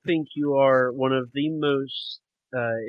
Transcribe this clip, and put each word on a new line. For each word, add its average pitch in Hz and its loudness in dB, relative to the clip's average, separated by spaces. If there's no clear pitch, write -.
think 160 -2
you 143 0
are 131 4
one 131 0
of 127 0
the 143 -2
most, 143 -4
uh, 117 -2